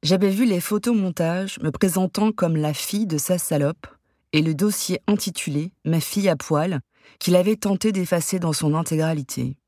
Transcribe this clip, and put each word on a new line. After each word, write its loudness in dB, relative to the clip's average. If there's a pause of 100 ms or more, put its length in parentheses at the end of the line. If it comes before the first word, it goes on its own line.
J'avais 2
vu 2
les 2
photomontages -2
me 0
présentant 0
comme 0
la 0
fille -4
de -2
sa 0
salope -2 (460)
et 4
le 2
dossier -2
intitulé « -2 (120)
Ma 2
fille 0
à 2
poil » -2 (380)
qu'il 2
avait 4
tenté 0
d'effacer 0
dans 0
son 0
intégralité. -2 (120)